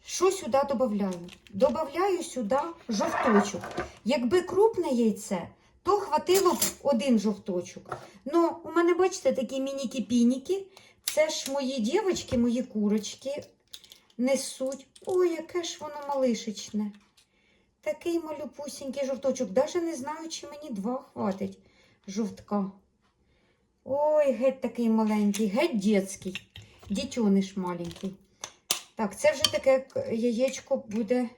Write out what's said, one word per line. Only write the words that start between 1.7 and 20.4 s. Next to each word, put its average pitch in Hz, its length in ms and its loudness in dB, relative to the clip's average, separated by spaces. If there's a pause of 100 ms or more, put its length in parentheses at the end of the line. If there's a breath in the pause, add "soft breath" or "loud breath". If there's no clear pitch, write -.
сюди 254 360 -2 (300)
жовточок. 220 720 2 (440 loud breath)
Якби 247 360 2
крупне 370 480 2
яйце, 208 580 0 (360 soft breath)
то 370 80 2
хватило 359 640 4
б 226 40 -2 (260)
один 254 360 4
жовточок. 190 800 -4 (280 loud breath)
Ну, 330 380 2
у - 80 -12
мене, 339 220 4
бачите, 359 400 2
такі 269 280 -4
мініки-пініки. 269 1040 0 (380 loud breath)
Це 311 260 2
ж 311 220 -6
мої 269 280 -2
дівочки, 320 580 0
мої 240 260 2
курочки 214 800 -2 (760 loud breath)
несуть. 262 720 -2 (180)
Ой, 359 240 2
яке 330 340 -4
ж - 180 -8
воно 294 140 -10 (120)
малишечне. 220 840 -2 (920 soft breath)
Такий 330 360 -2
малюпусінький 285 840 -8
жовточок. 254 440 -2
Даже 285 320 0
не 330 140 -4
знаю, 311 340 -8
чи - 180 -12